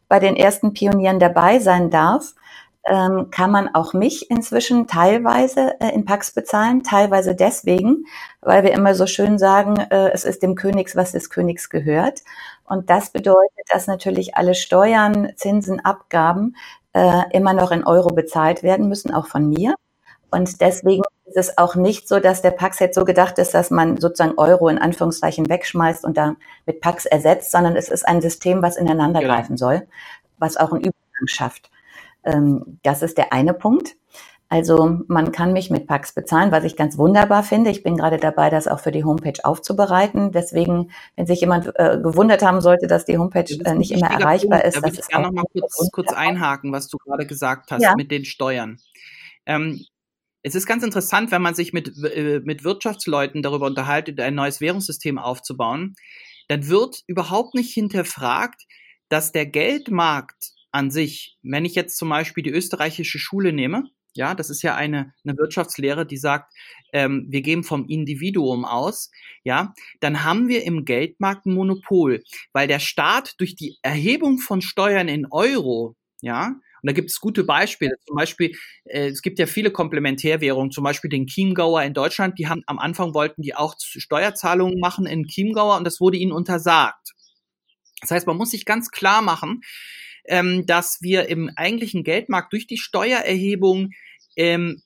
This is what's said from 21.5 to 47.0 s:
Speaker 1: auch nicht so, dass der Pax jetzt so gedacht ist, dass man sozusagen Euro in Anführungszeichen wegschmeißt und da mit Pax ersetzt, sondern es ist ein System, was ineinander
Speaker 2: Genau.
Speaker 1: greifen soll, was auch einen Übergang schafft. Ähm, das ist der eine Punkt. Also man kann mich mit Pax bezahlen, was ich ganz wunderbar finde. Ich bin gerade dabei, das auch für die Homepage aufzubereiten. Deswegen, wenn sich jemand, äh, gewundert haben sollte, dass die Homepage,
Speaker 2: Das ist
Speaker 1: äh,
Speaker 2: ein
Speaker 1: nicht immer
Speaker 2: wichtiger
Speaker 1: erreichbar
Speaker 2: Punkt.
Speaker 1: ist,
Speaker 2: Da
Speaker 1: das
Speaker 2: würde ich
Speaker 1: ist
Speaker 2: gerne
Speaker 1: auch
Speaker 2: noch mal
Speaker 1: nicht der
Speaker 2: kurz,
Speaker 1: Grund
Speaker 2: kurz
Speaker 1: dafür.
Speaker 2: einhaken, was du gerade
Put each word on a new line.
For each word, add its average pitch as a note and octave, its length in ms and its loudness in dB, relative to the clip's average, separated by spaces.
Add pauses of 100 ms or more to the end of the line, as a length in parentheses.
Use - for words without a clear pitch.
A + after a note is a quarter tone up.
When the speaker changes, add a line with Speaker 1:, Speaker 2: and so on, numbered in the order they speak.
Speaker 1:
auch F3 160 4
nicht F#3+ 340 0
so, G3+ 120 2
dass F#3 220 2
der F3+ 100 4
Pax F#3 260 -4
jetzt F3+ 160 2
so F#3 100 2
gedacht F3+ 340 4
ist, F3+ 140 0
dass F3 180 2
man E3 280 2
sozusagen E3 400 0
Euro E3 300 6
in D#3 100 2
Anführungszeichen E3 720 0
wegschmeißt E3+ 540 0
und D#3 120 -4
da D3+ 200 2 (280)
mit - 160 -6
Pax F3 260 -2
ersetzt, D#3 440 4
sondern F3 260 4
es F3 140 -2
ist - 180 0
ein E3+ 140 4
System, F3+ 400 0
was F3 140 0
ineinander D#3+ 440 2
Speaker 2:
Genau. B2+ 140 2
Speaker 1:
greifen A#2 220 -2
soll, B2+ 300 0 (520)
was D#3+ 180 -2
auch D#3+ 160 2
einen - 100 -2
Übergang - 440 -6
schafft. - 440 -8 (520)
Ähm, D3 600 2
das C#3+ 200 0
ist E3 160 -2
der - 140 0
eine D3 220 2
Punkt. D4 420 0 (560)
Also E3 540 4
man E3 240 0
kann F3 220 0
mich F#3 180 -2
mit - 160 -2
Pax C#3+ 260 -4
bezahlen, F3 380 2
was D#3+ 140 2
ich E3 120 -6
ganz D3+ 220 -2
wunderbar G3+ 460 4
finde. G#3+ 260 2
Ich - 140 -6
bin E3 120 0
gerade D#3+ 220 0
dabei, D#3 320 2
das D3+ 160 0
auch D3 140 0
für D#3+ 100 -4
die D3+ 140 -2
Homepage D#3 400 -2
aufzubereiten. G3 880 0
Deswegen, F3 580 0 (240)
wenn F3 120 -6
sich F3 140 0
jemand, F3 360 2
äh, - 260 4
gewundert F#3+ 400 4
haben F#3 180 4
sollte, F3 280 4
dass E3+ 160 2
die F3 120 0
Homepage, F3 280 0
Speaker 2:
Das - 80 -10
ist D#3+ 120 -8
Speaker 1:
äh, E3+ 60 0
Speaker 2:
ein D#3+ 80 0
Speaker 1:
nicht - 140 0
immer F3 160 2
Speaker 2:
wichtiger - 160 0
Speaker 1:
erreichbar F3+ 340 4
Speaker 2:
Punkt. - 80 4
Speaker 1:
ist, E3+ 80 2
Speaker 2:
Da D3 80 -2
Speaker 1:
das D#3+ 80 0
Speaker 2:
würde E3 60 -6
ich - 40 -14
Speaker 1:
ist - 80 -14
Speaker 2:
gerne D#3+ 200 -2
Speaker 1:
auch - 20 -4
Speaker 2:
noch F#3 40 -6
mal F3+ 80 -2
Speaker 1:
nicht - 120 -6
der F#3 80 -4
Speaker 2:
kurz, - 140 -8
Speaker 1:
Grund F3 160 0
Speaker 2:
kurz - 160 -4
Speaker 1:
dafür. - 100 -2
Speaker 2:
einhaken, C#3+ 540 -2
was C#3 160 -8
du D3 100 -12
gerade C#3 280 -8